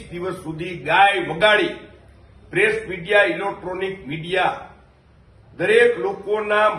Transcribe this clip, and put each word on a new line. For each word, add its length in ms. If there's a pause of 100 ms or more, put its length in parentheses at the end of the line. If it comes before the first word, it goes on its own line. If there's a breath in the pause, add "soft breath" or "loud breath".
(120)
દિવસ 320
સુધી 320 (120)
ગાય 420
વગાડી, 440 (760)
પ્રેસ 240 (140)
મીડિયા, 440
ઇલેક્ટ્રોનિક 760
મીડિયા, 520 (1000)
દરેક 440
લોકોના 640 (120)